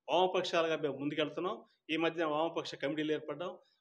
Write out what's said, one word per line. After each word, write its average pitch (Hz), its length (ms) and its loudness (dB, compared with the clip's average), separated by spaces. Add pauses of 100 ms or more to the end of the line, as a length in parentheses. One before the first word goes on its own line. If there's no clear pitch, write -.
వామపక్షాలుగా 170 680 4
మేము 143 220 -2
ముందుకెళ్తున్నాం. 156 680 -2 (260)
ఈ 160 60 0
మధ్య 165 280 2
వామపక్ష 156 500 0
కమిటీలు 151 380 -2
ఏర్పడ్డాం, 156 380 -4 (300)